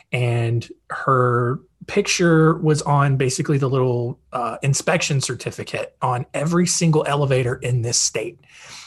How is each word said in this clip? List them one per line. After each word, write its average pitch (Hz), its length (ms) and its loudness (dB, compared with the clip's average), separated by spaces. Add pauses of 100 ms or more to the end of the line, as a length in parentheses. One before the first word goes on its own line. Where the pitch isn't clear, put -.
(120)
and 117 580 0 (220)
her 123 680 0 (280)
picture 165 720 4
was 151 240 2
on 143 340 2
basically 139 400 0
the 135 120 0
little, 123 500 0 (120)
uh, 117 300 -6
inspection 143 580 0
certificate - 840 -8
on 127 320 -2
every 170 320 2
single 160 400 2
elevator 131 480 0
in 123 260 -2
this 117 160 -2
state. - 420 -4 (480)